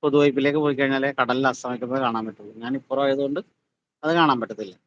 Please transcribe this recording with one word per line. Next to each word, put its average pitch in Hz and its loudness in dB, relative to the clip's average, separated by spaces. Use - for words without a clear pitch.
പുതുവൈപ്പിലേക്ക് 143 4
പോയി 147 0
കഴിഞ്ഞാലേ 135 0
കടലിൽ 127 0
അസ്തമിക്കുന്നത് 123 -4
കാണാൻ 113 -2
പറ്റുള്ളൂ. 104 -14
ഞാൻ 120 -8
ഇപ്പുറം 135 -4
ആയതുകൊണ്ട് 139 -2
അത് 156 0
കാണാൻ 151 4
പറ്റത്തില്ല. 104 -8